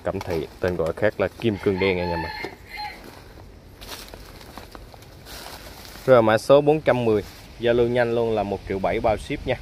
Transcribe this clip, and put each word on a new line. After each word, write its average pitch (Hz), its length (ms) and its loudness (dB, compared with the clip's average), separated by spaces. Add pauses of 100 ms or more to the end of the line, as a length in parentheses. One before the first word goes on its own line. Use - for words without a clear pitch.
Cẩm 87 160 -4
thị, 82 280 -4 (120)
tên 90 160 -2
gọi 82 180 -2
khác - 260 -2
là 95 80 0
kim 104 360 -2
cương 98 160 0
đen 95 180 0
nha 87 80 -2
nhà 85 100 -4
mình. 80 360 -8 (3500)
Rồi 127 160 8
mã 110 160 4
số 143 240 6
bốn 147 200 2
trăm 123 240 2
mười, 107 180 2 (360)
giao 117 140 2
lưu 120 140 4
nhanh 120 280 2
luôn 113 200 0
là 101 80 0
một 98 240 -4
triệu 98 120 -4
bảy 95 200 0
bao 113 180 0
ship 131 300 -8
nha. 127 140 0